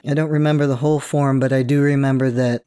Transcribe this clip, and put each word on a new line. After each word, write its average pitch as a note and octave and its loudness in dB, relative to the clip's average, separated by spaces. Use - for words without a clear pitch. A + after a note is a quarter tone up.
I C#3+ -2
don't D#3 -2
remember D3+ 0
the C3+ 0
whole D3+ 0
form, C#3 0
but C3 0
I C3 2
do C#3+ 0
remember C3+ 0
that A#2+ -2